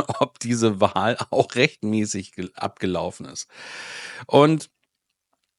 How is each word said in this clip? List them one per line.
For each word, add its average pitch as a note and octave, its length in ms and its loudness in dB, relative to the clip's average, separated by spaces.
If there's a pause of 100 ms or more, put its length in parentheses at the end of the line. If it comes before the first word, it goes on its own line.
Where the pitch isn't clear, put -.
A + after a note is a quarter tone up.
<laughs> - 100 -4
ob - 200 -2
diese A2+ 400 0
Wahl G#2 380 2 (120)
auch - 260 0
rechtmäßig G#2+ 800 -2
gel-, - 220 -8
abgelaufen F2 720 -6
ist. - 240 -14 (760)
Und D3+ 420 6 (880)